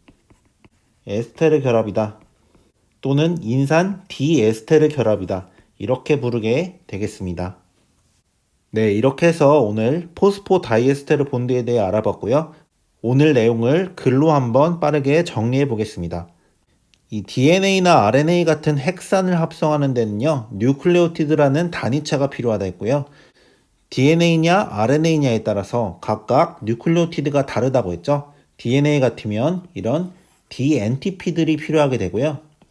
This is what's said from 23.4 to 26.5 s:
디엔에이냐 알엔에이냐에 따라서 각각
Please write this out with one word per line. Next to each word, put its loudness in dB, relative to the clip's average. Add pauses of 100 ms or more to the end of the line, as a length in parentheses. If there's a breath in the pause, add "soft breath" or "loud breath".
디엔에이냐 2
알엔에이냐에 0
따라서 -4
각각 -2